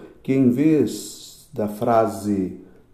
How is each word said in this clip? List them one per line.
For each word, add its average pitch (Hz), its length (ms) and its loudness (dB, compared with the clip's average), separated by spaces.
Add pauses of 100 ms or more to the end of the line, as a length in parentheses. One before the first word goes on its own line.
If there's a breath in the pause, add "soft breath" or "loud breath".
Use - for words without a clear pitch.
(240 loud breath)
que, 135 100 -2
em 135 160 4
vez - 1040 -2
da 107 140 -4
frase 104 920 -2 (320 loud breath)